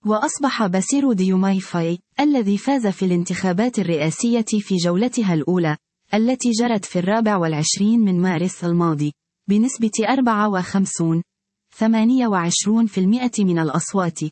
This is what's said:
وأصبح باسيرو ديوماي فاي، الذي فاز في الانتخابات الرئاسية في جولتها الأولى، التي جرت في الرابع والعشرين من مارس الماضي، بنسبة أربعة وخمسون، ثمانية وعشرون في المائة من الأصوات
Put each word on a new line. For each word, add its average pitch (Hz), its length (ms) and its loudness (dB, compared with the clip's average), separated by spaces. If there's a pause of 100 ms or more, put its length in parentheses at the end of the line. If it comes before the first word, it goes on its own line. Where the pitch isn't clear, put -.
وأصبح 240 600 -2
باسيرو 247 460 0
ديوماي 190 460 2
فاي، 175 400 -4 (200)
الذي 247 380 2
فاز 262 300 0
في 190 180 -2
الانتخابات 180 760 0
الرئاسية 180 680 0 (140)
في 196 160 -2
جولتها 185 580 0
الأولى، 160 440 0 (360)
التي 240 380 0
جرت 226 340 0
في - 140 -4
الرابع 208 380 0
والعشرين 170 640 0
من 185 220 2
مارس 180 420 -2
الماضي، 165 480 0 (380)
بنسبة 220 420 0 (180)
أربعة 226 400 2
وخمسون، 180 760 0 (520)
ثمانية 226 520 2
وعشرون 202 580 0
في 208 120 -4
المائة 233 420 0
من 180 200 2
الأصوات 165 600 -2 (120)